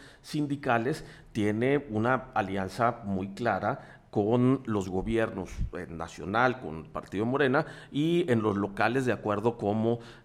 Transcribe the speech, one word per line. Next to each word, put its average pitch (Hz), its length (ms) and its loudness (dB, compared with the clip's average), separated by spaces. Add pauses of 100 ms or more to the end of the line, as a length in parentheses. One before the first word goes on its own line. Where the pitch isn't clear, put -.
(200)
sindicales, 139 840 -2 (260)
tiene 120 600 2
una 113 440 0
alianza 98 680 0
muy 98 240 -2
clara 104 720 -2 (100)
con 123 560 4
los 104 220 0
gobiernos, 98 600 0 (260)
eh, 87 120 -8
nacional, 92 720 0
con 78 180 -8
el 78 80 -12
Partido 92 400 -4
Morena, 135 380 2 (260)
y 165 400 0
en 113 120 4
los 104 140 2
locales, 107 500 0
de 117 60 2
acuerdo 104 440 0
cómo, 110 440 0 (240)